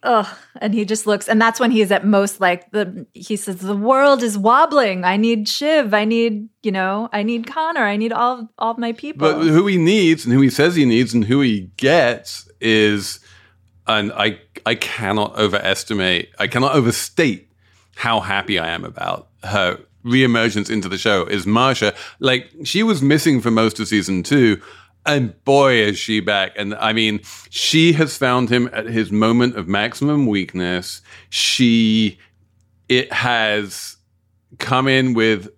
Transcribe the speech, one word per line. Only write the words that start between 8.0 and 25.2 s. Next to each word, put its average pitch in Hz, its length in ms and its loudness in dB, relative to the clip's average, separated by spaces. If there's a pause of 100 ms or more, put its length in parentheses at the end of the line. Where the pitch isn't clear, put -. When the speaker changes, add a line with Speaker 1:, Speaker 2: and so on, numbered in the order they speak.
Speaker 1:
all, 240 460 -2
all 226 180 -2
my 233 160 -6
people." 285 280 -12 (120)
Speaker 2:
But 151 120 -2
who 165 220 4
he 190 120 2
needs 165 480 2
and 120 80 2
who 135 80 6
he 135 80 6
says 165 260 2
he 147 80 4
needs 117 300 2
and 117 100 2
who 123 160 0
he 104 380 -2
gets 131 720 0 (100)
is, 107 600 2 (680)
and 107 260 0
I, 104 260 -2 (280)
I 113 80 0
cannot 104 640 -4
overestimate, 95 1000 -2
I 101 100 -2
cannot 131 260 -2
overstate 123 720 -2 (500)
how 117 240 -2
happy 98 380 -4
I 82 120 -4
am 85 160 -8
about - 420 -10 (140)
her 95 360 -2 (280)
reemergence 117 640 0
into 101 180 -4
the 95 80 -6
show 95 300 0
is 95 200 -4
Marcia. 113 460 2 (260)
Like, 127 320 -2 (140)
she 196 180 -2
was 208 200 0
missing 143 400 2
for 120 80 0
most 110 280 0
of 107 100 -6
season 92 340 -2
two, 117 360 2 (460)
and 135 300 -2 (100)